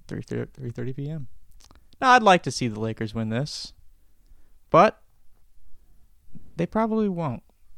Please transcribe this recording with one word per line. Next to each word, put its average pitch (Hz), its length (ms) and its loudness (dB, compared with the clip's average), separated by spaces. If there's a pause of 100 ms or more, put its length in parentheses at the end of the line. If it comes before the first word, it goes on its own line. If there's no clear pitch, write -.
three 131 160 -8
three 120 480 -8
thirty 127 220 -8
P 139 160 -8
M. 156 180 -8 (720)
Now, 262 120 6
I'd 247 120 8
like 185 200 6
to 139 80 -4
see 123 160 -4
the 107 120 -4
Lakers 110 340 -4
win 113 160 -4
this, 123 440 -6 (1000)
but 170 320 6 (1500)
they 165 100 0
probably 220 440 0
won't. 160 340 -4 (340)